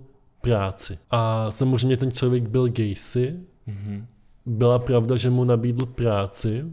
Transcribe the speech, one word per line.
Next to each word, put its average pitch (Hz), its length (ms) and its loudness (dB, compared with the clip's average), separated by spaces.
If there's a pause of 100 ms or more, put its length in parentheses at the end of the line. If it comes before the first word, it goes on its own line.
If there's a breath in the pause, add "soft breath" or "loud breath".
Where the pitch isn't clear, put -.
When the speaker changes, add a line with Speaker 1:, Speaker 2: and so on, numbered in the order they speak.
(420)
Speaker 1:
práci. 98 580 -2 (120)
A 110 400 0
samozřejmě 127 460 2
ten 131 140 -2
člověk 123 320 0
byl 123 260 2
Gacy. 123 720 -2 (280)
Speaker 2:
Mhm. 104 380 -10 (400)
Speaker 1:
Byla 120 340 4
pravda, 123 380 2
že 123 120 0
mu 123 140 4
nabídl 123 420 2
práci 113 880 -2